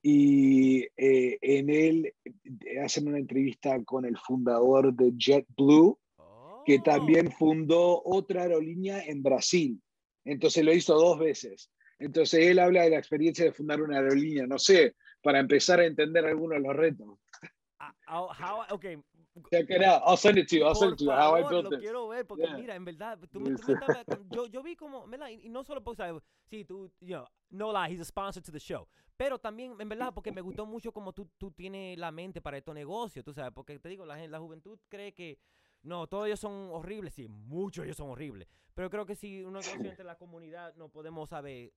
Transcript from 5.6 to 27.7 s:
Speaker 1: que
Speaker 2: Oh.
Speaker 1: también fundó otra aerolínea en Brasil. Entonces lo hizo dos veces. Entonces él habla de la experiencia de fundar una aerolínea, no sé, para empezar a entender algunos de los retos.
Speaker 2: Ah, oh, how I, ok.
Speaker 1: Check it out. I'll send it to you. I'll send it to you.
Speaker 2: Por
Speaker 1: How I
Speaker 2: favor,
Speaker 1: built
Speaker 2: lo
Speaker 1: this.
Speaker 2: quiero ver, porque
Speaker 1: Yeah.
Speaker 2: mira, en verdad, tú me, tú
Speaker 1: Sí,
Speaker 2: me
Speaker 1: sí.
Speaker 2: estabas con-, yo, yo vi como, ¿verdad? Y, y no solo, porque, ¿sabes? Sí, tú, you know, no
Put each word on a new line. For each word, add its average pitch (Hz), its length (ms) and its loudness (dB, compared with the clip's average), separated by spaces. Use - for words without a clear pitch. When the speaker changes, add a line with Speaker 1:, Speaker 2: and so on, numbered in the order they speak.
Speaker 1:
que 139 140 6
Speaker 2:
Oh. - 60 0
Speaker 1:
también 151 480 4
fundó 160 720 2
otra 190 380 -2
aerolínea 175 640 -4
en 147 180 -8
Brasil. 131 580 0
Entonces 151 400 0
lo 160 80 6
hizo 170 220 2
dos 165 240 4
veces. 135 520 -6
Entonces 160 480 2
él 185 140 6
habla 180 240 4
de 165 60 6
la 156 80 2
experiencia 160 460 0
de 151 80 2
fundar 151 300 -6
una 147 140 -4
aerolínea, 139 500 0
no 135 140 -4
sé, 170 340 6
para 139 180 4
empezar 147 400 4
a 170 60 6
entender 156 380 0
algunos 156 380 -2
de 135 60 -4
los 139 80 -2
retos. 123 420 -2
Speaker 2:
Ah, 147 140 -20
oh, 175 200 -8
how 170 300 -10
I, 185 100 -10
ok. 170 300 -12
Speaker 1:
Check 170 200 0
it 185 120 2
out. 185 240 6
I'll 180 100 6
send 202 220 4
it 165 100 0
to 165 80 0
you. 151 100 4
I'll 160 80 4
send 190 200 2
it 131 40 -12
to 147 60 -4
you. 143 60 0
Speaker 2:
Por 135 100 2
Speaker 1:
How 156 180 6
I 170 40 2
Speaker 2:
favor, - 80 -4
Speaker 1:
built 175 140 -2
Speaker 2:
lo - 60 -10
Speaker 1:
this. 143 100 -4
Speaker 2:
quiero 226 280 -10
ver, 233 180 -10
porque 170 200 -8
Speaker 1:
Yeah. 156 100 -10
Speaker 2:
mira, 226 180 -14
en 185 100 -16
verdad, 185 340 -16
tú - 100 -18
me, 135 100 -6
tú 131 80 -6
Speaker 1:
Sí, 139 140 -4
Speaker 2:
me 120 60 0
Speaker 1:
sí. 269 60 -12
Speaker 2:
estabas 233 200 -4
con-, 190 260 -12
yo, 240 160 -8
yo 240 160 -16
vi 339 140 -16
como, 277 300 -20
¿verdad? 262 220 -18
Y, 220 180 -20
y - 40 -20
no 254 120 -14
solo, 269 220 -16
porque, 233 140 -16
¿sabes? 170 240 -12
Sí, 214 160 -18
tú, 185 260 -20
you 180 160 -20
know, 123 100 -16
no 208 220 -10